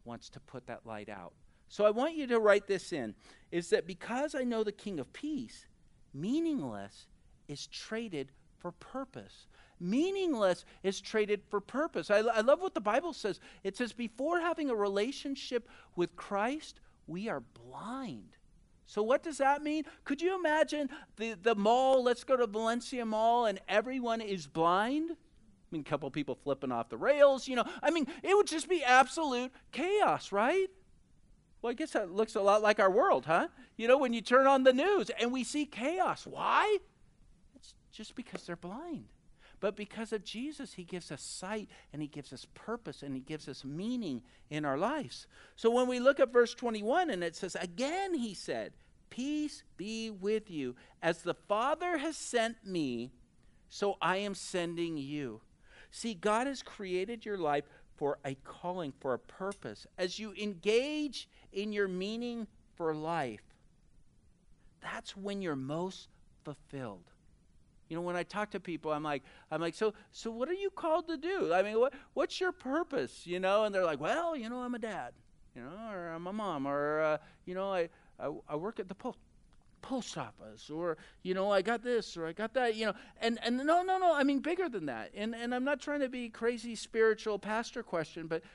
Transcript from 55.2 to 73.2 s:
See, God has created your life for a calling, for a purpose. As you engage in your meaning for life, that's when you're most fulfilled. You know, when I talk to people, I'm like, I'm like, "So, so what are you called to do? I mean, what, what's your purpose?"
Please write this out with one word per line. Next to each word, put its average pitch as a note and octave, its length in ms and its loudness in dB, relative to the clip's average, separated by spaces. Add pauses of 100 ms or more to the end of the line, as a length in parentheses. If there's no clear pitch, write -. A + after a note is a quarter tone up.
See, A3+ 240 -6
God G#3+ 320 0
has C4+ 160 -6
created F#3+ 600 -6
your G#3 140 -4
life D3 280 0 (320)
for C#3+ 280 -2
a C#3 80 -4 (100)
calling, F3 560 -8
for C3 140 -2
a A2+ 60 -2
purpose. - 640 -10 (100)
As F#3 220 -4
you G#3 240 -8
engage A#3 880 0 (240)
in G#3 180 -4
your G3+ 160 2
meaning A3 600 -4 (260)
for D#3+ 220 -2
life, D3+ 480 -4 (1400)
that's - 340 -10
when G3+ 280 -6
you're D#3+ 120 -2
most D#3 520 -6 (360)
fulfilled. B2 600 -12 (840)
You D#3+ 80 -6
know, F3 60 -6
when F3 120 -4
I F3 80 -2
talk G#3 280 -6
to G3 100 -8
people, D#3 320 -6
I'm D3+ 100 -4
like, D3 180 -2 (300)
I'm D#3 80 -4
like, E3+ 160 -4
"So, G#3+ 180 0 (200)
so - 180 -8
what A#3+ 160 -4
are F4 60 -2
you G4 160 -4
called E4+ 400 0
to E4 80 -4
do? D#4+ 360 -2
I F#3 80 6
mean, G#3+ 160 0
what, C4 160 4 (200)
what's - 260 -2
your F4+ 140 0
purpose?" C4 720 -4